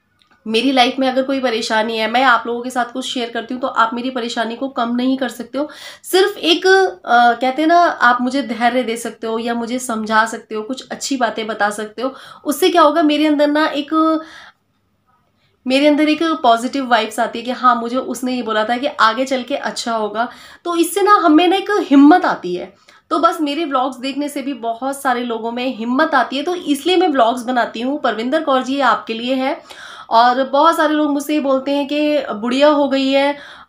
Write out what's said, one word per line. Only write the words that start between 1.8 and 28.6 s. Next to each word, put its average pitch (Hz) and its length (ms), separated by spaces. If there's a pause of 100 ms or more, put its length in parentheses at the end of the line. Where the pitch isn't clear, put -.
है, 220 120
मैं 247 120
आप 233 240
लोगों 240 160
के 254 80
साथ 254 140
कुछ 254 240
शेयर 240 220
करती 233 240
हूँ, 247 60
तो - 80
आप - 260
मेरी 240 160
परेशानी 233 460
को 269 120
कम 240 260
नहीं 262 220
कर 262 120
सकते 233 300
हो। 294 100 (340)
सिर्फ 381 340
एक, 349 300
अ, 359 680
कहते 262 300
हैं 320 40
ना, 339 120
आप 247 420
मुझे 254 220
धैर्य 240 400
दे 226 140
सकते 226 300
हो 226 120
या 233 160
मुझे 240 240
समझा 220 480
सकते 220 280
हो, 214 80
कुछ 254 260
अच्छी - 280
बातें 220 300
बता 208 240
सकते 214 320
हो। 262 120 (300)
उससे 302 240
क्या 349 140
होगा, 302 200
मेरे 302 240
अंदर 294 200
ना 294 200
एक, 311 540 (1500)
मेरे 269 200
अंदर 302 220
एक 302 140
पॉजिटिव 262 640
वाइब्स 226 340
आती 233 180
है 226 60
कि 240 60
हाँ, 247 260
मुझे 233 200
उसने 254 380
ये 247 80
बोला 214 220
था 240 120
कि 254 100
आगे 220 380
चल 262 180
के 277 140
अच्छा - 360
होगा। 220 360 (360)
तो 339 120
इससे 339 260
ना 403 100
हमें 349 360
ना 370 80
एक 392 140
हिम्मत 320 540
आती 180 300
है। - 200 (360)
तो 320 80
बस 339 220
मेरे 294 240
व्लॉग्स 269 320
देखने 269 320
से 285 140
भी 277 120
बहुत 233 480
सारे 240 220
लोगों 226 280
में 247 240
हिम्मत 254 380
आती 254 220
है, 285 60
तो 349 120
इसलिए 349 420
मैं 359 120
व्लॉग्स 254 340
बनाती 226 380
हूँ। 269 200
परविंदर 254 420
कौर 262 200